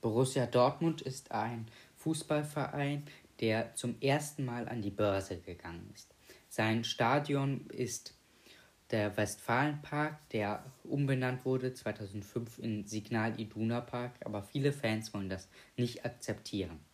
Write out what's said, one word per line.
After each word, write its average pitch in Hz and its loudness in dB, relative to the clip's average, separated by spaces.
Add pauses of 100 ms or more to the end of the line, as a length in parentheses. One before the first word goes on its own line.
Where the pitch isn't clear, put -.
Borussia 123 4
Dortmund 139 4
ist - -8
ein 113 -2 (300)
Fußballverein, 147 0 (360)
der 113 2
zum 120 -2
ersten 143 2
Mal 120 -4
an 120 -4
die 101 -2
Börse 98 2
gegangen 85 -12
ist. - -20 (360)
Sein 113 2
Stadion 139 2
ist - -6 (760)
der 104 2
Westfalenpark, 147 0
der 104 -2 (180)
umbenannt 127 0
wurde 127 0
zweitausendfünf 107 -6
in 107 -2
Signal 110 -2
Iduna 113 0
Park, 123 -6 (120)
aber 104 -4
viele 139 2
Fans 110 -2
wollen 98 -2
das 95 -6 (300)
nicht 120 0
akzeptieren. 95 -4 (140)